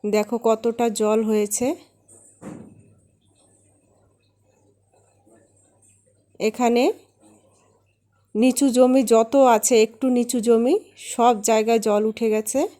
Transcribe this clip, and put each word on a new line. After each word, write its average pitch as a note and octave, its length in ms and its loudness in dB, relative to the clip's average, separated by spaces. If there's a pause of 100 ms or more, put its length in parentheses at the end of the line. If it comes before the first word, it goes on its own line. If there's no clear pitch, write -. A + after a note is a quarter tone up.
দেখো G#3 340 -2
কতটা A3+ 480 -2 (140)
জল G#3+ 240 0
হয়েছে। G#3+ 420 -2 (4000)
এখানে A#3+ 420 0 (1500)
নিচু B3+ 320 0 (100)
জমি B3+ 260 4 (100)
যত A3+ 220 2 (220)
আছে, A3 260 0
একটু A3+ 240 -2 (100)
নিচু A#3+ 240 -2
জমি, A#3 340 2 (400)
সব A#3+ 280 2
জায়গায় A3+ 380 0
জল G#3+ 260 0
উঠে A3 240 -4
গেছে। A3 300 -4 (200)